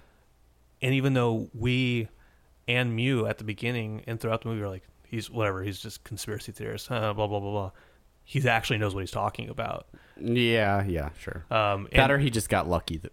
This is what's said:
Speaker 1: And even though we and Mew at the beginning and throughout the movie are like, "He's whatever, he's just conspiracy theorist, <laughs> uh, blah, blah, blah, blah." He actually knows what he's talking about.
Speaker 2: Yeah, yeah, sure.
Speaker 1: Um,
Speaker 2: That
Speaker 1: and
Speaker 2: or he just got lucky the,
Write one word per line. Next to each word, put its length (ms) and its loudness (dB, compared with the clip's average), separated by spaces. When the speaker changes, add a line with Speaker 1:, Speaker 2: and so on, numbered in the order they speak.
Speaker 1:
And 120 2
even 200 2
though 400 2
we 560 2
and 300 2
Mew 300 2
at 100 -2
the 80 -12
beginning 640 -4
and 120 -4
throughout 220 0
the 80 -6
movie 120 -2
are 80 -2
like, 140 -10
"He's 220 -6
whatever, 340 0
he's 160 -6
just 240 -12
conspiracy 480 -8
theorist, 400 -8
<laughs> 0 -
uh, 220 0
blah, 140 0
blah, 120 0
blah, 120 -4
blah." 200 -2
He 160 2
actually 300 2
knows 160 0
what 80 -4
he's 100 -6
talking 380 -4
about. 380 -6
Speaker 2:
Yeah, 640 4
yeah, 320 -2
sure. 320 -10
Speaker 1:
Um, 420 2
Speaker 2:
That 120 6
Speaker 1:
and 80 6
Speaker 2:
or 80 6
he 100 2
just 180 -2
got 220 2
lucky 280 0
the, 160 -10